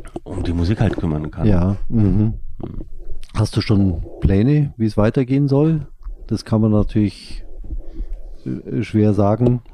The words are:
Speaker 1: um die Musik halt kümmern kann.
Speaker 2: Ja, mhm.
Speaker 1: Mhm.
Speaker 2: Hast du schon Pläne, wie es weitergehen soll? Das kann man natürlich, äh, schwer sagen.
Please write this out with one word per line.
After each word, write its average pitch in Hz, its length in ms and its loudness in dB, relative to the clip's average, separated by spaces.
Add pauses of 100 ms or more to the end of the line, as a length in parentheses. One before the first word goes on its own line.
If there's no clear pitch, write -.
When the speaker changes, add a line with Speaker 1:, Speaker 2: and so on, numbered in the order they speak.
(240)
Speaker 1:
um 90 180 -8
die 85 100 -4
Musik 85 280 0
halt 101 180 2
kümmern 76 320 -4
kann. 82 160 -2
Speaker 2:
Ja, 95 300 4 (120)
mhm. 107 460 4 (280)
Speaker 1:
Mhm. - 180 -8 (540)
Speaker 2:
Hast - 220 0
du 110 40 0
schon 98 420 2 (180)
Pläne, 139 560 4
wie 110 100 0
es 104 100 -2
weitergehen 131 520 2
soll? 147 380 2 (400)
Das - 180 -4
kann 110 160 0
man 110 120 4
natürlich, - 720 0 (1000)
äh, 123 380 -6
schwer 104 320 4
sagen. 110 480 2 (120)